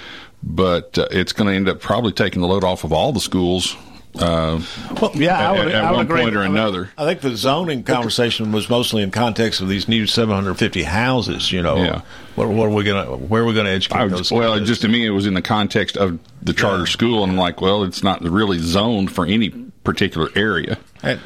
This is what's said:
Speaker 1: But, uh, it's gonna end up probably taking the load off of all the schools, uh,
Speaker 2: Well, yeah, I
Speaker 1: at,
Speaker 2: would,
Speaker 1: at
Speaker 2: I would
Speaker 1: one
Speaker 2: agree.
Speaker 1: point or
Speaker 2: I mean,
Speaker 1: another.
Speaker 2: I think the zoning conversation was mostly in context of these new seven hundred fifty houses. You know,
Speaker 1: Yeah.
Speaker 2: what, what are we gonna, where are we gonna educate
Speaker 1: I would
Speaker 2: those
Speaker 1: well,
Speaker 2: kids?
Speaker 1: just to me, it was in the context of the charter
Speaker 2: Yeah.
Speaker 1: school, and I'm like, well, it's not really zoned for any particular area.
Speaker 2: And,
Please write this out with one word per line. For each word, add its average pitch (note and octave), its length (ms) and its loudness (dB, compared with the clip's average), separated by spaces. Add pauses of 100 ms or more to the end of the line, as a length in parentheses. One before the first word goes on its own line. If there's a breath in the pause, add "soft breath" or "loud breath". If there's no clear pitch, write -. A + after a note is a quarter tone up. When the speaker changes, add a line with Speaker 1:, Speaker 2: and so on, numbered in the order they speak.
(440 loud breath)
Speaker 1:
But, E2+ 540 0
uh, E2 120 2
it's F#2 220 0
gonna G2+ 220 0
end F#2+ 160 2
up E2 100 -4
probably A2 320 0
taking G2 300 0
the F2 80 2
load F#2+ 160 2
off F2+ 180 0
of D#2+ 80 -2
all G2 220 2
the G2+ 80 0
schools, F2+ 560 0 (420 loud breath)
uh, E2 400 0 (400 loud breath)
Speaker 2:
Well, G#3+ 140 0
yeah, E3 240 2 (140)
I - 40 2
Speaker 1:
at, - 100 0
Speaker 2:
would, E3+ 80 -2
Speaker 1:
at F#3 120 2
Speaker 2:
I - 60 2
would - 60 2
Speaker 1:
one A2+ 100 0
Speaker 2:
agree. - 160 0
Speaker 1:
point A2 120 0
or G#2 40 2
Speaker 2:
I G2 80 0
mean, G2 100 0
Speaker 1:
another. G2 400 -2
Speaker 2:
I D3+ 80 -2
think E3+ 160 -2
the B2+ 160 -2
zoning C3+ 460 0
conversation A#2 680 0
was G#2+ 180 -2
mostly A#2+ 320 2
in F#2+ 100 -2
context A2 500 0
of F#2+ 80 -2
these F#2+ 180 -2
new A2+ 180 2
seven G#2+ 300 2
hundred F#2+ 200 0
fifty G2 280 0
houses. A2 680 0
You F2+ 100 0
know, E2 160 2
Speaker 1:
Yeah. D#2 240 0 (340 loud breath)
Speaker 2:
what, - 140 0
what A2 160 2
are G#2+ 60 2
we G#2 120 2
gonna, G2 220 0 (100)
where F#2 280 0
are - 20 2
we A2+ 80 2
gonna G#2 160 2
educate F#2+ 300 0
Speaker 1:
I B2+ 40 2
would G2 100 0
Speaker 2:
those F2+ 180 -2
Speaker 1:
well, A2+ 240 2
Speaker 2:
kids? G#2 120 0
Speaker 1:
just A#2 140 0
to A2 80 2
me, A#2 160 2
it A2 60 0
was G2 160 2
in F#2+ 80 2
the F2+ 80 0
context G#2 520 0
of F2+ 240 0 (220)
the F2 120 0
charter G2 260 0
Speaker 2:
Yeah. E2 60 0
Speaker 1:
school, A2+ 380 2
and F#2 100 2
I'm F#2 40 2
like, F2 240 0
well, G2+ 220 2
it's F2+ 200 -4
not F#2+ 200 0
really F#2+ 340 2
zoned F#2+ 540 2
for F2+ 140 -2
any G2+ 240 2 (340)
particular E2+ 520 0
area. G2 420 0 (260)
Speaker 2:
And, C3 220 -2